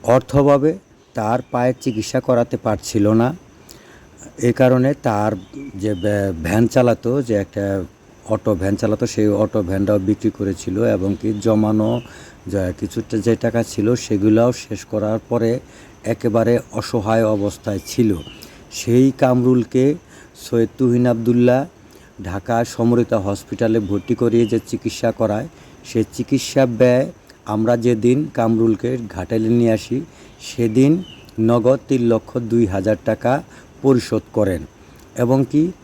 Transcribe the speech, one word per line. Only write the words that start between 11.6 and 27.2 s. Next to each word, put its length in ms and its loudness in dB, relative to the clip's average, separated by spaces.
যা 320 -4
কিছুটা 380 -6
যে 180 2
টাকা 280 -2
ছিল 320 -2
সেগুলাও 560 2
শেষ 340 -10
করার 340 -4
পরে 300 -2
একেবারে 560 0
অসহায় 540 0
অবস্থায় 600 -2
ছিল। 280 0
সেই 460 2
কামরুলকে 800 2
সৈয়দ 420 0
তুহিন 300 2
আব্দুল্লাহ 580 2
ঢাকা 420 -2
সমরিতা 540 0
হসপিটালে 600 -2
ভর্তি 360 -2
করিয়ে 300 2
যে 220 -2
চিকিৎসা 440 -4
করায়, 360 -2
সে 180 -2
চিকিৎসা 520 0
ব্যয় 460 2